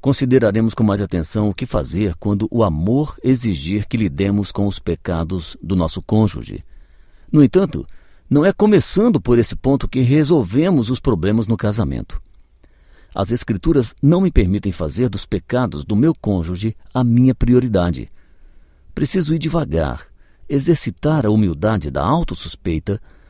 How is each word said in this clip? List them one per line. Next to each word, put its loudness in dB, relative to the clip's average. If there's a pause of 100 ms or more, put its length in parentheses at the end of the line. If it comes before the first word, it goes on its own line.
consideraremos 2
com 0
mais 2
atenção -2
o -2
que -6
fazer -2
quando -2
o 0
amor 0
exigir -2
que -6
lidemos -2
com -2
os -6
pecados -6
do -2
nosso -2
cônjuge. 0 (720)
No 6
entanto, 2 (440)
não 4
é 6
começando 2
por 2
esse -2
ponto -2
que -2
resolvemos 2
os -2
problemas 0
no 0
casamento. -4 (920)
As -2
Escrituras 0
não 4
me 2
permitem 0
fazer -2
dos -6
pecados -4
do -2
meu 4
cônjuge -4 (180)
a 0
minha 4
prioridade. 2 (840)
Preciso -2
ir -2
devagar, -4 (440)
exercitar 0
a 2
humildade 0
da -4
autossuspeita -4 (300)